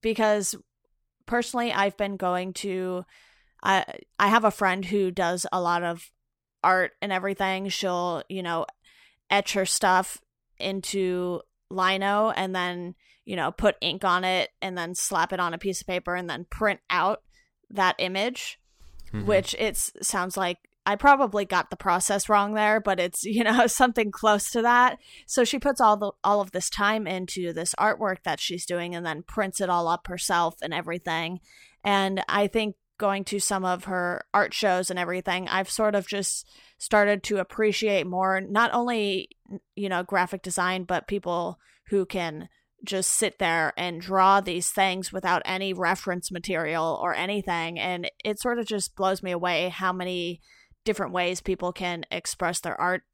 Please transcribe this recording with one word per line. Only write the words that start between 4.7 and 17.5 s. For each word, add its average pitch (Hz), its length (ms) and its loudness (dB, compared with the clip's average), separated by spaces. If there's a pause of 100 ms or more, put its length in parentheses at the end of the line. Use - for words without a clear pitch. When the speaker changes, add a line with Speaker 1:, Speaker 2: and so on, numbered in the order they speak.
Speaker 1:
who 190 260 0
does 175 400 -2
a 185 100 0
lot 175 220 0
of 170 280 -6 (520)
art 185 380 4
and 202 100 -4
everything. 190 560 -2
She'll, 180 640 -2
you 190 140 -6
know, 165 220 -2 (640)
etch 202 240 2
her 190 120 2
stuff 185 540 2 (380)
into 180 840 -2 (280)
lino 196 640 2
and 190 240 -4
then, 180 400 -4 (300)
you 196 100 -8
know, 160 160 -2
put - 280 2
ink 170 240 -2
on 180 200 2
it 185 260 0 (100)
and 185 160 -6
then 175 200 -6
slap 175 360 -2
it 185 80 -4
on 175 140 0
a 160 60 -8
piece 190 220 -4
of - 40 -14
paper 180 300 -4
and 180 120 -6
then 151 220 -8
print 202 300 -2 (100)
out 180 320 0 (480)